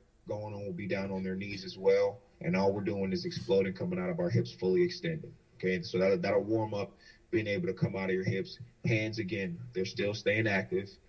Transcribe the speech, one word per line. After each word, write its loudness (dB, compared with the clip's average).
going -6
on -8
will -6
be -8
down -2
on -4
their -4
knees -8
as -12
well. 4
And 2
all 4
we're -2
doing 0
is -2
exploding, 2
coming -4
out -2
of -2
our 0
hips, 2
fully 2
extended. -4
Okay, 0
so -4
that, 4
that'll 2
warm 0
up, -4
being 2
able 0
to 0
come 0
out -2
of 2
your 0
hips. -2
Hands, 2
again, -4
they're -2
still -2
staying 2
active. 0